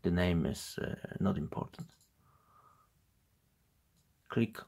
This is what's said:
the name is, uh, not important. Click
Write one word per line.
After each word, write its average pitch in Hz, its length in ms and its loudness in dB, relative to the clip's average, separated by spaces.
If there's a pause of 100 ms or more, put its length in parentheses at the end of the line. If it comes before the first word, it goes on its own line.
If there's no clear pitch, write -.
the 90 80 4
name 87 360 4
is, - 360 -6
uh, - 120 -4 (260)
not 95 180 2
important. - 480 -6 (2500)
Click - 380 2